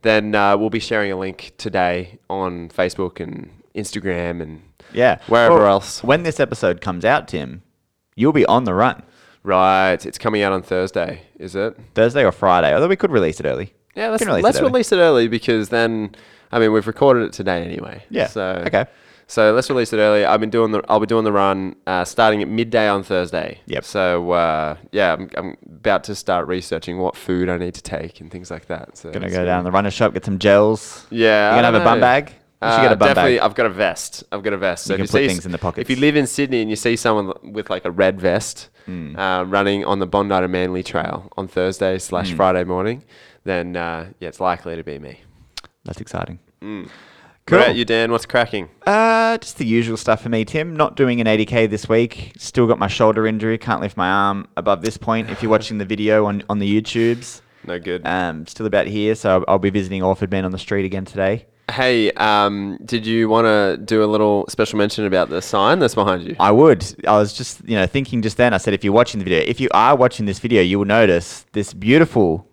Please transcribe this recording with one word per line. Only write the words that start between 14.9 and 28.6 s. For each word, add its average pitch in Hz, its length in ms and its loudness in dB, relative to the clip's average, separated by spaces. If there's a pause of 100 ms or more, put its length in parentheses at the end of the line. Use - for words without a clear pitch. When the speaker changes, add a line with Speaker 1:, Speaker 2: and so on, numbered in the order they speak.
Speaker 1:
it 190 60 2
early 143 300 4
because 110 420 -2
then, 113 460 -2 (360)
I 120 60 -2
mean, 110 140 4
we've 107 160 2
recorded 123 360 2
it - 100 -6
today 90 300 -4
anyway. 87 460 -12
Speaker 2:
Yeah. - 180 -2
Speaker 1:
So 92 380 -6
Speaker 2:
Okay. 107 200 0 (460)
Speaker 1:
So 107 220 4
let's 127 160 0
release 123 240 0
it 110 40 0
early. 107 280 4
I've 98 140 4
been 110 100 -4
doing 110 220 0
the, 107 180 -2
I'll 104 100 4
be 107 60 0
doing 113 180 0
the 107 80 0
run, 95 440 0 (100)
uh, 92 180 -2
starting 107 380 2
at 82 60 -4
midday 110 400 0
on 98 160 0
Thursday. 87 640 -4
Speaker 2:
Yep. - 180 -6
Speaker 1:
So, 87 460 -2
uh, 78 440 0 (160)
yeah, 92 220 2
I'm, 87 240 -8
I'm 87 180 -10 (120)
about 95 380 -2
to 104 100 -10
start 87 320 -4
researching 87 500 -6
what 92 180 -4
food 90 320 -2
I 90 120 -4
need 90 160 -8
to - 80 -16
take 80 380 -12
and 80 100 -20
things 90 180 -16
like 82 200 -14